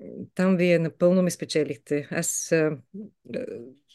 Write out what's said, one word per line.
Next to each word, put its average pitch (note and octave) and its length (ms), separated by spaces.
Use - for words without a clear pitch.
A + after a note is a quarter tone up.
там F#3 220
вие F3 220
напълно F3 440
ме F3 80
спечелихте. D3 800
Аз, - 400
а, D#3 260
а, - 100